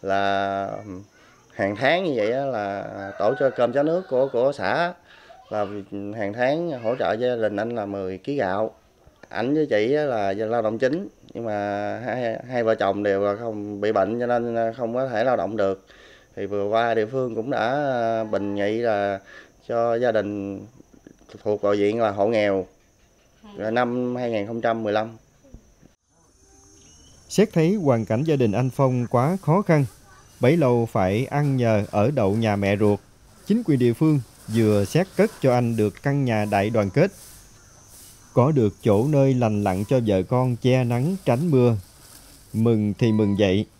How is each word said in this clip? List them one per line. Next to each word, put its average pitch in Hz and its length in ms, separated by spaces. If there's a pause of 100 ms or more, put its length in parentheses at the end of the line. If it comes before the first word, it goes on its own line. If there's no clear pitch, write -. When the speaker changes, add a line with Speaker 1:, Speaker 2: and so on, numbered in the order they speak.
Speaker 1:
là 98 680 (840)
hàng 101 220
tháng 151 280
như 165 120
vậy 110 160
á, 135 140
là 101 760
tổ 110 200
cho 135 100
cơm 120 240
cháo 143 100
nước 170 260
của, 131 240
của 127 240
xã 143 360 (560)
là 104 160 (520)
hàng 104 160
tháng 135 500
hỗ 113 120
trợ 95 180
gia 123 220
đình 104 220
anh 113 180
là 107 100
mười 95 320
ký 143 180
gạo. 104 360 (580)
Ảnh 120 240
với 156 120
chị 113 280
á 151 100
là 107 300
lao 110 280
động 110 180
chính, 156 280 (260)
nhưng 117 120
mà 107 80 (520)
hai, 117 320 (120)
hai 123 140
vợ 110 120
chồng 101 280
đều 98 180
là 101 140
không, 104 460
bị 104 100
bệnh 104 280
cho 120 80
nên, 120 280
à, 113 220
không 117 160
có 131 140
thể 117 160
lao 123 140
động 101 200
được. 98 280 (500)
Thì 101 100
vừa 101 200
qua 113 280
địa 110 120
phương 123 300
cũng 113 160
đã, 113 180
à, 120 540
bình 101 320
nghị 101 220
là 101 420 (480)
cho 117 280
gia 120 160
đình 101 480 (840)
thuộc 107 180
vào 101 140
diện 104 260
là 110 100
hộ 101 160
nghèo, 101 380 (920)
rồi 107 140
năm 123 440
hai 123 160
nghìn 104 160
không 117 140
trăm 113 220
mười 104 100
lăm. 113 240 (2000)
Speaker 2:
Xét 220 240
thấy 170 220
hoàn 131 300
cảnh 113 180
gia 156 120
đình 120 160
anh 123 180
Phong 127 380
quá 139 340
khó 170 200
khăn, 151 240 (540)
bấy 139 180
lâu 120 340
phải 104 340
ăn 143 320
nhờ 110 340
ở 104 200
đậu 110 240
nhà 110 200
mẹ 101 220
ruột, 104 220 (480)
chính 226 180
quyền 139 140
địa 120 140
phương 156 260 (280)
vừa 107 380
xét 175 220 (100)
cất 214 140 (100)
cho 127 120
anh 120 220
được 107 280
căn 143 220
nhà 107 260
đại 101 180
đoàn 107 200
kết. 165 220 (1200)
Có 131 180
được 113 220 (100)
chỗ 110 240
nơi 139 260
lành 107 300
lặn 98 220
cho 131 200
vợ 95 180
con 127 320
che 127 280
nắng 123 320 (100)
tránh 139 260
mưa. 123 240 (800)
Mừng 107 460
thì 117 120
mừng 107 280
vậy 101 260 (140)